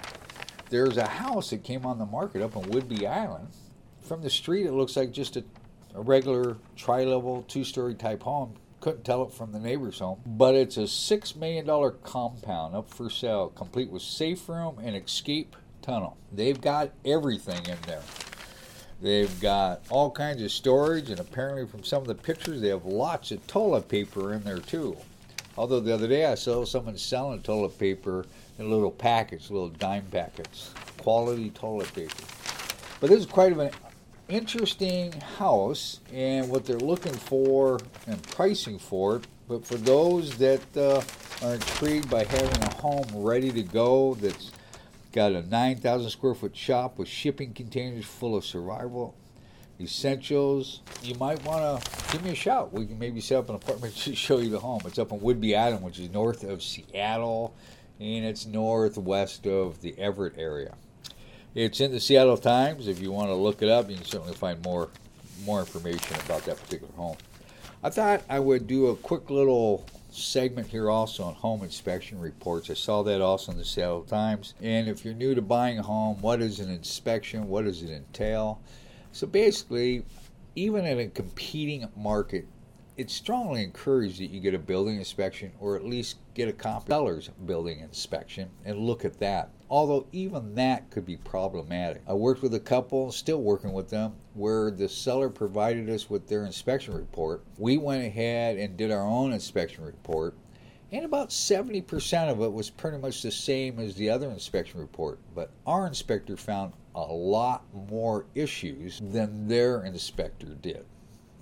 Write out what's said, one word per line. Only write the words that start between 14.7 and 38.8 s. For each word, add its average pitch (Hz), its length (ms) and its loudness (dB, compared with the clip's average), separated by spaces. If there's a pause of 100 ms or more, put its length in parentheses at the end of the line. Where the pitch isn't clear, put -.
and 107 140 -4
escape - 580 -4 (280)
tunnel. 107 340 -4 (160)
They've 127 260 0
got 143 320 0 (140)
everything 127 600 0
in 87 180 -6
there. 80 160 -6 (1000)
They've 101 380 4
got 98 500 4
all 135 200 4
kinds 147 320 -4
of 101 100 -2
storage, 143 600 4
and 90 80 -4
apparently 131 480 -4
from 104 160 -14
some 139 180 0
of 131 60 -6
the 110 80 -2
pictures, 160 440 -4
they 107 100 2
have 92 160 0
lots 120 460 -2
of 104 140 -8
toilet 185 420 2
paper 101 460 -2
in 107 100 -4
there 98 160 -4
too. 139 380 -4 (580)
Although 123 240 4
the 113 140 2
other 113 140 2
day 143 180 6
I 135 80 4
saw 120 320 2
someone 113 320 -2
selling 127 460 -4
toilet 107 340 0
paper 95 480 0 (320)
in 110 120 -4
little 107 220 4
packets, 113 600 2
little 92 180 -2
dime 95 420 -4
packets. - 600 -6 (240)
Quality 117 540 2
toilet 107 420 -6
paper. 80 300 -8 (760)
But 143 120 6
this 226 80 12
is 185 80 -2
quite 190 240 8
of 160 80 2
an 143 120 0 (580)
interesting 190 840 -2
house 143 880 0 (140)
and 131 340 0
what 127 160 0
they're 120 160 0
looking 165 320 0
for 135 640 4 (300)
and 104 220 -6
pricing 170 500 0
for 98 380 2